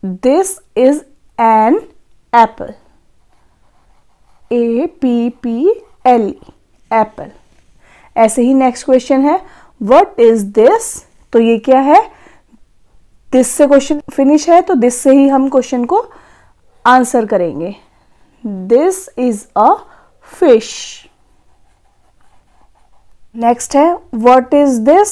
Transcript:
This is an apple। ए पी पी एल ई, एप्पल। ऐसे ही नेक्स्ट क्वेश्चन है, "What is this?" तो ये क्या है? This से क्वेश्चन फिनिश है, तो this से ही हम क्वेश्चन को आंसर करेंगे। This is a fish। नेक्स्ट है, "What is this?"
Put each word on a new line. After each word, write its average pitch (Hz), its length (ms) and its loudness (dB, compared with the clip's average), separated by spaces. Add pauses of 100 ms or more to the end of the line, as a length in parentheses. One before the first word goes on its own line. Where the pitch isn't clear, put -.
This 254 420 -2 (320)
is 254 160 2 (460)
an 226 400 2 (540)
apple। 226 380 0 (1800)
ए 240 340 -2 (140)
पी 240 300 -2
पी 247 520 -4 (240)
एल 233 220 2
ई, - 120 -12 (520)
एप्पल। 220 340 -4 (920)
ऐसे 226 260 0
ही 254 120 0
नेक्स्ट 262 300 -2
क्वेश्चन 262 360 0
है, 294 200 0 (420)
"What 277 240 2 (140)
is 226 180 4 (200)
this?" 359 460 0 (280)
तो 233 80 2
ये 226 180 0
क्या 262 220 2
है? 311 300 2 (1200)
This 254 160 2
से 294 200 0
क्वेश्चन 277 340 0 (100)
फिनिश 294 380 0
है, 339 120 4
तो 359 140 -2
this 247 160 0
से 262 220 0
ही 277 160 4
हम 269 200 0
क्वेश्चन 254 360 -4
को 392 220 -2 (800)
आंसर 247 400 2
करेंगे। 175 500 -6 (720)
This 233 600 -2 (100)
is 240 180 -2 (220)
a 254 180 2 (640)
fish। 233 320 2 (2750)
नेक्स्ट 233 400 -2
है, 339 220 0 (160)
"What 247 300 2 (100)
is 277 260 2
this?" 339 320 2